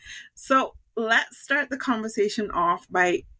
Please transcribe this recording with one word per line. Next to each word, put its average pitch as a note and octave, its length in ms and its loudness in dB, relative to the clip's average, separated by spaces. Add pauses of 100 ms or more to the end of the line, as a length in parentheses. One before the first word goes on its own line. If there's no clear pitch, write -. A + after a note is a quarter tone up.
(340)
So - 400 0 (220)
let's A3+ 420 0
start C#4 320 -2
the C4+ 80 -6
conversation A3 720 -2
off F3 400 0
by F3+ 320 2 (180)